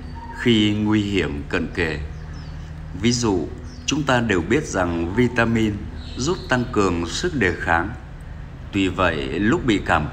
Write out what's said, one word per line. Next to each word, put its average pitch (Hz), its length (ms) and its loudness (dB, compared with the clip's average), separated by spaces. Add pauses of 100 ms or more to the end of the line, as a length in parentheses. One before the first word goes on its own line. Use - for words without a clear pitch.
(400)
khi 107 320 6
nguy 107 300 2
hiểm 80 460 0
cận 85 260 0
kề. 80 240 0 (1040)
Ví 117 100 4
dụ, 107 360 2 (380)
chúng 143 160 0
ta 127 180 4
đều 104 200 2
biết 113 260 2
rằng 87 480 0
vitamin 113 580 2 (440)
giúp 147 200 -2 (120)
tăng 123 240 2
cường 87 340 2
sức 175 280 -4
đề 95 260 2
kháng. 87 300 2 (840)
Tuy 95 160 4
vậy, 80 500 0
lúc 113 280 2
bị 101 200 4
cảm 82 260 4